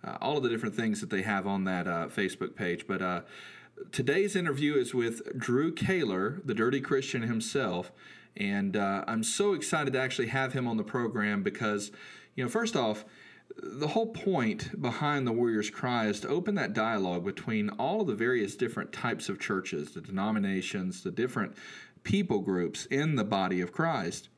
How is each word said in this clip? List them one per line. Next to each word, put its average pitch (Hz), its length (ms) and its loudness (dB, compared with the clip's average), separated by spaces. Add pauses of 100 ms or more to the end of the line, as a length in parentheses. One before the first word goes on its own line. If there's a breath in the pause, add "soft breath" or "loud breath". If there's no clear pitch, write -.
uh, - 180 -8
all 147 160 0
of 135 60 2
the 120 80 2
different 110 240 -2
things 110 260 0
that 92 80 -6
they 95 140 0
have 101 240 0
on 98 180 0
that, 90 220 0
uh, 85 220 -2
Facebook - 460 -2
page. 87 320 -4
But, 95 140 -2
uh, 90 220 0 (680 loud breath)
today's 190 460 2
interview 147 380 2
is 131 180 2
with 117 460 -2
Drew 135 340 2
Kaler, 131 720 0
the 117 80 -2
Dirty 120 300 2
Christian 131 400 0
himself, 113 680 0 (460 loud breath)
and, 101 400 0
uh, 98 320 2
I'm 113 140 0
so 202 320 2
excited 143 400 0
to 131 60 2
actually 127 280 0
have 131 240 0
him 123 160 0
on 113 80 0
the 104 80 0
program 104 580 0
because, 104 480 0 (460 loud breath)
you 127 80 -2
know, 123 60 -2
first 226 260 0
off, 110 300 0 (500 loud breath)
the 143 320 -4
whole 220 200 2
point 139 720 0
behind 139 460 0
the 117 60 2
Warrior's 113 380 2
Cry 120 380 0
is 104 120 0
to - 80 -6
open 180 280 0
that 113 180 0
dialogue 98 500 2
between 104 460 -2
all 170 320 0
of 180 40 2
the 120 80 0
various 117 420 2
different - 360 -2
types - 360 -2
of 98 100 -4
churches, 90 540 -4
the 85 80 -10
denominations, 95 1000 0
the 90 100 -4
different 117 440 -2 (460 loud breath)
people 190 380 2
groups 90 460 0
in 147 280 2
the 113 100 4
body 95 360 2
of 87 120 -2
Christ. 135 640 -2